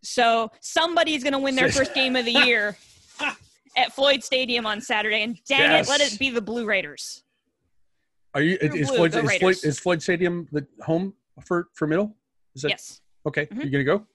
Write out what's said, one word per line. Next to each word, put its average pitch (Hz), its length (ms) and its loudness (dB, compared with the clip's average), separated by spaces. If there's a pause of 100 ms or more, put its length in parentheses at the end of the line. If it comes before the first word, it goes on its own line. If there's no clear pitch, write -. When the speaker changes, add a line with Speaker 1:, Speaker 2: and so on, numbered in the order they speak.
Speaker 1:
So 226 480 2 (120)
somebody's 320 640 0
gonna 277 140 0
win 269 160 -2
their 254 160 2
Speaker 2:
<laughs> - 20 -2
Speaker 1:
first 269 200 0
game 262 220 0
of 254 80 0
the 233 80 -2
year 233 460 2 (420)
Speaker 2:
<laughs> - 580 -10
Speaker 1:
at 247 160 0
Floyd 277 300 2
Stadium 240 440 -2
on 208 140 -4
Saturday. 214 420 -2
And 233 220 -6
dang 285 260 2
it, - 160 4
let 285 140 2
Speaker 2:
Yes. 277 140 0
Speaker 1:
it 202 40 -12
be 269 100 -2
the 233 120 -2
Blue 220 240 -6
Raiders. 185 580 -6 (1120)
Speaker 2:
Are 139 60 0
you, 175 160 2
Speaker 1:
True 151 180 0
Speaker 2:
is 147 140 0
Speaker 1:
blue, 262 80 0
Speaker 2:
Floyd, 170 160 4
Speaker 1:
go 165 60 0
Speaker 2:
is 156 60 0
Floyd, 180 160 2
Speaker 1:
Raiders. 185 220 2
Speaker 2:
is 147 160 -2
Floyd 175 240 0
Stadium 175 480 -2
the 147 160 -4 (160)
home 180 300 -2 (320)
for, 170 280 -2
for 156 140 -4
Middle? 202 280 0 (400)
Is 131 80 -14
that 147 60 -2
Speaker 1:
Yes. - 320 -8 (240)
Speaker 2:
okay? 151 220 -2
Speaker 1:
Mm-hmm. 220 140 -10
Speaker 2:
You 208 100 -6
gonna 139 140 0
go? 190 280 0